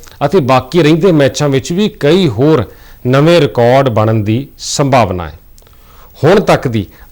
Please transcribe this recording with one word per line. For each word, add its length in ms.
ਅਤੇ 160
ਬਾਕੀ 420
ਰਹਿੰਦੇ 280
ਮੈਚਾਂ 380
ਵਿੱਚ 240
ਵੀ 140
ਕਈ 280
ਹੋਰ 360
ਨਵੇਂ 340
ਰਿਕਾਰਡ 480
ਬਣਨ 340
ਦੀ 240
ਸੰਭਾਵਨਾ 680
ਹੈ। 100
ਹੁਣ 180
ਤੱਕ 260
ਦੀ 180